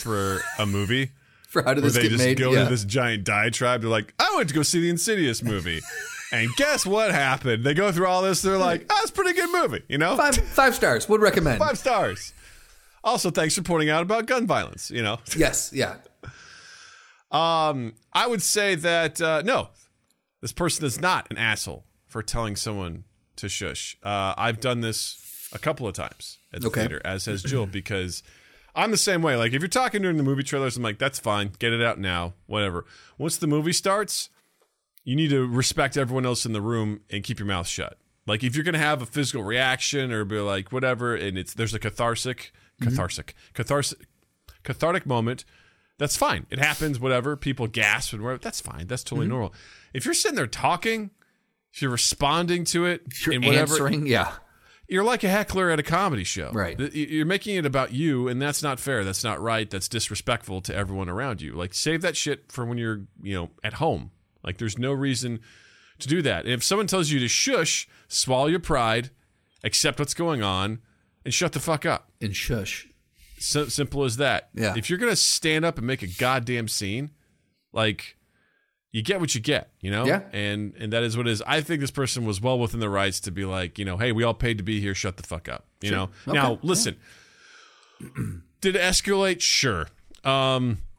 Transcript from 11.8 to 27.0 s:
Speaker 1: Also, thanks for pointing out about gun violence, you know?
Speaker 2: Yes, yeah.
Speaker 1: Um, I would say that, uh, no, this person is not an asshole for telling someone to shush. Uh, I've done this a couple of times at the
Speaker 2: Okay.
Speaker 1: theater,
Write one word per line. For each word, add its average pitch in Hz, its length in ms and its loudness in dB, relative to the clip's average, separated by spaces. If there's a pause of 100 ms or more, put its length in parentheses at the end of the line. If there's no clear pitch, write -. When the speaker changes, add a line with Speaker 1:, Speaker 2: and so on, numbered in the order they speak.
Speaker 1:
Also, 151 280 2
thanks 160 240 2
for 185 80 -2
pointing 156 260 2
out 156 140 2
about 220 240 0
gun 247 200 2
violence, 120 440 -2
you 120 120 -2
know? 107 180 -2 (140)
Speaker 2:
Yes, - 380 2
yeah. 113 220 -2 (1400)
Speaker 1:
Um, 156 640 0 (180)
I 202 140 2
would 233 160 0
say 202 320 2
that, 165 460 2
uh, 160 220 2
no, 208 260 0 (720)
this 113 120 -8
person 160 320 0
is 127 160 -2
not 175 300 0
an - 60 -8
asshole 107 480 -2 (220)
for 110 160 -8
telling 110 340 -4
someone 95 480 -6 (320)
to 101 120 -10
shush. - 540 -6
Uh, 98 340 -2
I've 113 240 -2
done 123 200 -2
this - 720 -8
a - 60 -10
couple 151 280 -4
of 92 80 -4
times - 440 -12 (140)
at 90 100 -8
the 113 60 0
Speaker 2:
Okay. 110 120 -2
Speaker 1:
theater, 104 240 -2